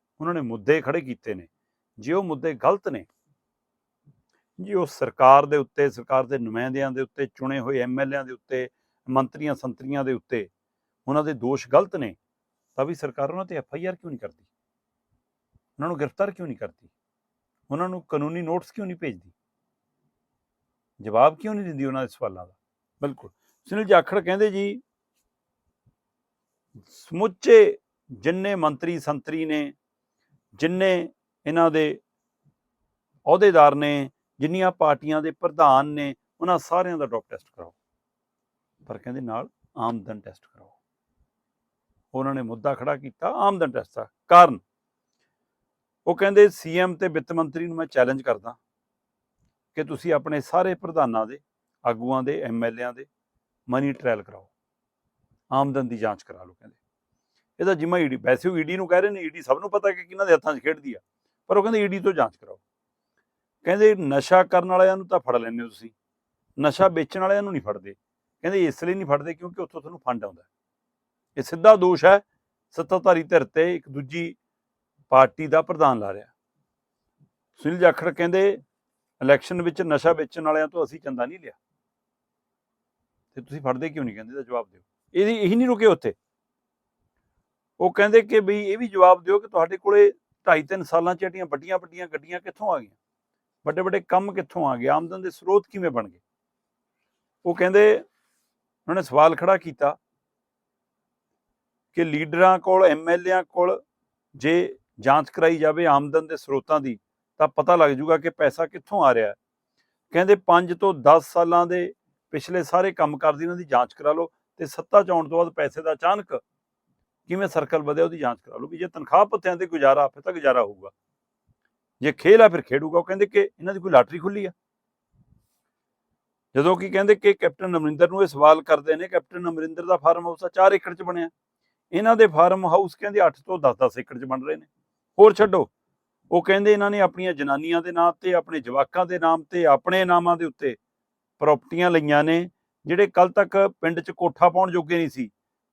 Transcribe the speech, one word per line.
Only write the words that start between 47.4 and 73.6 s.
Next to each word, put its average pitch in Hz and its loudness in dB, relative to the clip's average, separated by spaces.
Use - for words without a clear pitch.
ਨੂੰ 165 -10
ਮੈਂ 165 -8
ਚੈਲੰਜ 131 0
ਕਰਦਾ 117 -6
ਕਿ 156 -6
ਤੁਸੀਂ 156 -6
ਆਪਣੇ 147 -4
ਸਾਰੇ 185 -2
ਪ੍ਰਧਾਨਾਂ 131 -4
ਦੇ, 131 -16
ਆਗੂਆਂ 123 -4
ਦੇ, 147 -6
ਐਮ 117 -6
ਐਲ 117 -8
ਏਆਂ 123 -10
ਦੇ 131 -20
ਮਨੀ 135 -2
ਟ੍ਰਾਇਲ 113 -4
ਕਰਾਓ, 98 -20
ਆਮਦਨ 135 -2
ਦੀ 117 -10
ਜਾਂਚ 104 -6
ਕਰਾ 92 -20
ਲਓ। 92 -20
ਕਹਿੰਦੇ - -20
ਇਹਦਾ 185 0
ਜਿੰਮਾ 170 -2
ਈ 160 0
ਡੀ, 131 -4
ਵੈਸੇ 127 0
ਉਹ 180 -4
ਈ 156 -2
ਡੀ 175 -6
ਨੂੰ 190 -8
ਕਹਿ 180 4
ਰਹੇ 208 -2
ਨੇ, 196 -10
ਈ 160 -10
ਡੀ 160 -16
ਸਭ 135 -2
ਨੂੰ 196 -12
ਪਤਾ 202 -2
ਕਿ 180 -14
ਕਿਹਨਾਂ 185 -6
ਦੇ 175 4
ਹੱਥਾਂ 151 0
'ਚ 123 -12
ਖੇਡਦੀ 143 -8
ਆ, 98 -16
ਪਰ 196 0
ਉਹ 196 2
ਕਹਿੰਦੇ 220 -2
ਈ 202 -2
ਡੀ 190 -8
ਤੋਂ 180 -2
ਜਾਂਚ 143 -4
ਕਰਾਓ। - -20
ਕਹਿੰਦੇ 214 4
ਨਸ਼ਾ 165 2
ਕਰਨ 180 0
ਵਾਲਿਆਂ 190 2
ਨੂੰ 185 -14
ਤਾਂ 180 -2
ਫੜ 123 -2
ਲੈਂਦੇ 117 -6
ਹੋ 117 -12
ਤੁਸੀਂ, 113 -20
ਨਸ਼ਾ 151 2
ਵੇਚਣ 165 -4
ਵਾਲਿਆਂ 202 0
ਨੂੰ 196 -8
ਨਹੀਂ 156 -6
ਫੜਦੇ। 98 -10
ਕਹਿੰਦੇ - -6
ਇਸ 147 -6
ਲਈ 180 -4
ਨਹੀਂ 196 -6
ਫੜਦੇ 143 -4
ਕਿਉਂਕਿ 175 -16
ਉੱਥੋਂ 165 -14
ਤੁਹਾਨੂੰ 156 -20
ਫੰਡ 120 -8
ਆਉਂਦਾ। 87 -20
ਇਹ 135 -6
ਸਿੱਧਾ 202 6
ਦੋਸ਼ 180 2
ਹੈ 196 8
ਸੱਤਾਧਾਰੀ 170 0
ਧਿਰ 160 2
ਤੇ 170 -2